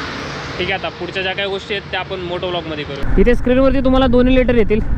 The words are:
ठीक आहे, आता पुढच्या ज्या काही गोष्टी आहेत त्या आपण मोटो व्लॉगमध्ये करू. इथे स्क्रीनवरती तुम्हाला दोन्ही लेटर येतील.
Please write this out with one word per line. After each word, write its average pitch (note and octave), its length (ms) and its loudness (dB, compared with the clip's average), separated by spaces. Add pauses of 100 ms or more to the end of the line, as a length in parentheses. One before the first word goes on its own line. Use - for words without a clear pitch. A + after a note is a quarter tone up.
(580)
ठीक F#3 120 -4
आहे, - 20 -2
आता F3+ 160 -6
पुढच्या F3 340 -8
ज्या F#3 100 -4
काही G3 160 -4
गोष्टी F#3+ 260 -6
आहेत G3+ 160 -8
त्या F#3+ 100 -4
आपण F#3 200 -8
मोटो F3 260 -6
व्लॉगमध्ये D#3+ 380 -6
करू. C#3 360 0
इथे A3 140 6
स्क्रीनवरती C4 460 4
तुम्हाला C4 260 4
दोन्ही B3 280 4
लेटर B3 200 4
येतील. G#3+ 260 2 (180)